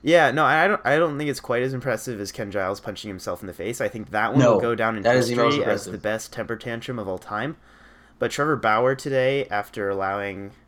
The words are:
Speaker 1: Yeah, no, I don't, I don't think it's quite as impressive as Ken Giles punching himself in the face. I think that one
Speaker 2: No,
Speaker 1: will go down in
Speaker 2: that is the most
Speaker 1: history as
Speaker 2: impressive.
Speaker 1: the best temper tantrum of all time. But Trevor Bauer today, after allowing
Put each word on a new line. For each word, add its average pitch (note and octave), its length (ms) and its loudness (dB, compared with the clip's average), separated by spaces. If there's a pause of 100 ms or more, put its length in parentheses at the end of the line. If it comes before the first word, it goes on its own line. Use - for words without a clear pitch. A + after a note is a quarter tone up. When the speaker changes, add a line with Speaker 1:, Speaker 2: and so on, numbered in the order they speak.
Speaker 1:
Yeah, D#3 280 6
no, D3+ 120 2
I D#3 240 4
don't, G3+ 160 0
I C#3 140 4
don't D#3+ 220 2
think D3 100 -2
it's C3 100 -2
quite A#2+ 220 -2
as C3 140 -2
impressive B2 440 -4
as G2+ 120 -6
Ken G#2 180 -6
Giles G2 300 -2
punching G#2+ 280 -10
himself F#2 340 -8
in G#2 60 -10
the F2 60 -10
face. A2+ 260 -6
I G#2+ 80 -2
think A2 240 -8
that G#2+ 200 0
one C3+ 80 4
Speaker 2:
No, B2 140 8
Speaker 1:
will G2+ 80 6
go A#2 140 0
down A2 220 0
in G2+ 60 -6
Speaker 2:
that A#2+ 120 4
is A#2+ 140 2
the A#2+ 60 -2
most A#2 180 4
Speaker 1:
history C#3+ 100 0
as - 40 0 (200)
Speaker 2:
impressive. F#2 40 -10
Speaker 1:
the G#2 80 -8
best G#2+ 340 -4
temper A2+ 220 -6
tantrum A#2 420 -8
of G#2 100 -6
all F#2 120 -4
time. A#2+ 360 -6 (600)
But A#2+ 140 -2
Trevor D3 240 0
Bauer A#2+ 400 2
today, C3+ 540 0
after G#2 400 -4
allowing G2 600 -4 (160)